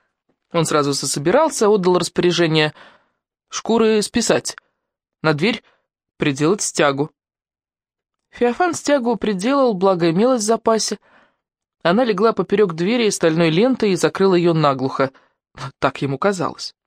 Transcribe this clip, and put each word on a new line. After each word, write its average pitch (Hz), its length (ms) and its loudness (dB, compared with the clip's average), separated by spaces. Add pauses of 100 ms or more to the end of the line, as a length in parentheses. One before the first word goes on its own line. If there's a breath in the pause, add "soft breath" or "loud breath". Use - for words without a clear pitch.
(540)
Он 165 120 0
сразу 143 280 0
засобирался, 202 720 0
отдал 185 300 2
распоряжение 165 800 0 (760 soft breath)
шкуры 220 540 0
списать, 202 520 -2 (680)
на 156 100 2
дверь 202 300 -2 (540)
приделать 147 440 0
стягу. 143 480 -2 (1200)
Феофан 240 460 -2
стягу 247 400 -2
приделал, 226 580 0
благо 180 380 0
имелась 226 320 0
в - 20 -4
запасе. 220 540 -2 (840 soft breath)
Она 196 200 2
легла 220 280 0
поперёк 196 420 0
двери 208 360 0
стальной 165 400 0
лентой 214 420 2
и 180 40 2
закрыла 180 400 2
её 175 180 2
наглухо. 135 560 0 (680 soft breath)
Так - 240 -2
ему 135 160 -4
казалось. 185 560 -6 (120)